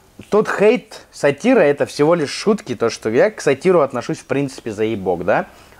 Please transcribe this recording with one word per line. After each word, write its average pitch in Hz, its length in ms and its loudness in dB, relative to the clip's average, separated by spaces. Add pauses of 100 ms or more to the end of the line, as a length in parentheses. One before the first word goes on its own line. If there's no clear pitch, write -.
(300)
тот 202 200 2
хейт - 640 0
сатира — 214 480 2
это 143 260 2
всего 151 300 2
лишь 147 160 -2
шутки, 202 440 -2
то, 113 140 0
что - 200 -6
я 156 200 2
к 214 100 -18
сатиру 156 420 2
отношусь, 135 360 -4
в - 80 -20
принципе, 131 460 -6
заебок, 98 540 -2
да? 139 200 0 (340)